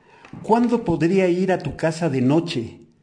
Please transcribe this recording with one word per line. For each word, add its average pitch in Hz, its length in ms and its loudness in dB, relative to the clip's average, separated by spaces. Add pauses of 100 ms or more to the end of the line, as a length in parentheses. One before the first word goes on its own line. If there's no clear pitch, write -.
(440)
¿Cuándo 233 420 0
podría 170 440 2
ir 185 220 0
a 175 60 0
tu 156 200 -6
casa 160 320 -2
de 131 120 -2
noche, 135 600 0 (220)